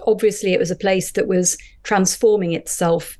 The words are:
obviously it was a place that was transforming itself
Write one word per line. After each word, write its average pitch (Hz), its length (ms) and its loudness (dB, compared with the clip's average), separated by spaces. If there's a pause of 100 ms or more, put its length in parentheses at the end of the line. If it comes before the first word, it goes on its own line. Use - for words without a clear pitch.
obviously 208 460 0
it - 40 0
was 170 140 -2
a 170 40 -6
place 190 360 -2
that - 160 -2
was 180 280 0 (280)
transforming 196 680 2
itself - 680 -2